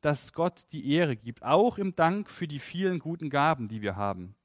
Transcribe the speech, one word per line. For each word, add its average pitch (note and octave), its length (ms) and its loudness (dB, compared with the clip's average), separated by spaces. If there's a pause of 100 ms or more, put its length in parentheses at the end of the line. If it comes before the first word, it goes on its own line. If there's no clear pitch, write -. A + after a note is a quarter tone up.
das D3 320 -2
Gott - 380 -2
die C#3+ 220 -4
Ehre D#3 240 2
gibt, A#2 260 -12
auch F#3+ 340 4
im G3 200 -4
Dank F#3 340 2
für - 160 -8
die D3 140 -8
vielen F3+ 400 -2
guten D#3+ 300 -6
Gaben, C#3+ 360 2
die G#2+ 160 -8
wir G2 140 -2
haben G2 480 -4